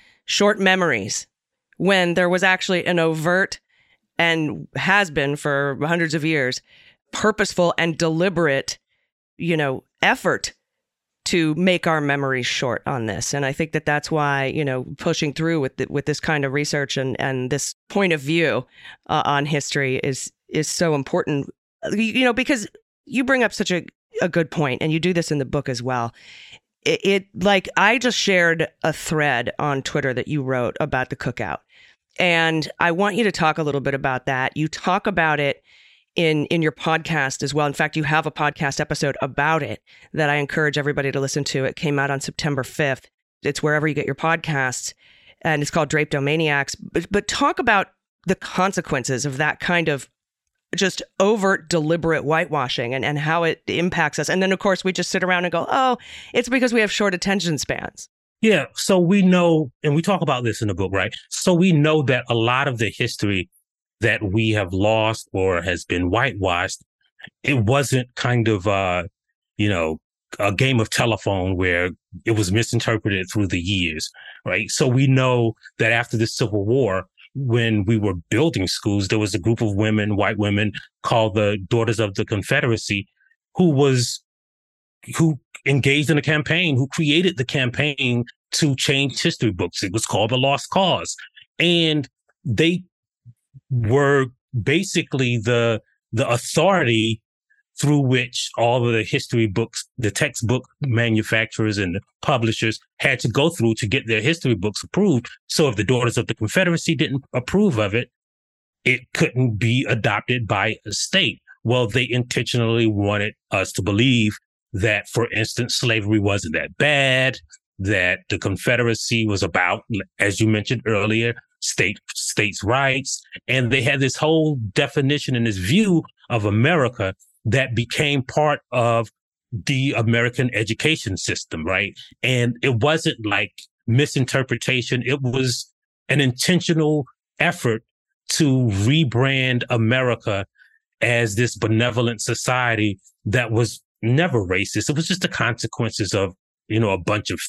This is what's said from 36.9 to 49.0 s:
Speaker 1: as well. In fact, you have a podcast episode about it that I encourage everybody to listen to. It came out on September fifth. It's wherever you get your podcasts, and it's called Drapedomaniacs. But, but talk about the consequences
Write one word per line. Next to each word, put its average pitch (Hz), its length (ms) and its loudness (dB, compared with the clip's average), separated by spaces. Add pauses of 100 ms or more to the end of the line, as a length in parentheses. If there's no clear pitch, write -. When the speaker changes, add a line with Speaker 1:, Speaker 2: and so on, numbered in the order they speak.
Speaker 1:
as 135 100 -4
well. 147 140 0
In 139 60 -4
fact, 151 220 -2
you 160 60 -2
have 156 240 0
a 151 60 -6
podcast 147 480 -2
episode 147 420 -2
about 147 400 0
it 107 220 -8 (300)
that 151 180 0
I 147 60 2
encourage 147 380 0
everybody 139 360 -2
to 139 80 -2
listen 139 240 -2
to. 135 200 -4
It - 120 -4
came 147 240 -2
out 139 100 0
on 139 100 -4
September 139 440 -4
fifth. 139 440 -4 (360)
It's 143 180 -4
wherever 151 260 2
you 151 60 0
get 143 140 -4
your 127 80 -4
podcasts, 156 800 -2 (480)
and 156 180 0
it's 143 80 -4
called 151 200 0
Drapedomaniacs. 147 840 0 (160)
But, 170 200 -2
but 202 160 0
talk 285 320 0
about 226 300 2 (360)
the 185 80 2
consequences 147 920 -2